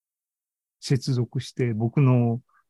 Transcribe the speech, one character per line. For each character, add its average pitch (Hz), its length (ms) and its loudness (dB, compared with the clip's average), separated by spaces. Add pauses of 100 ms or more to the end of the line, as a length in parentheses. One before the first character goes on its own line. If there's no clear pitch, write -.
(800)
接 139 320 -2
続 123 280 -2
し - 120 -10
て、 120 200 -2
僕 113 280 -2
の 120 400 2 (300)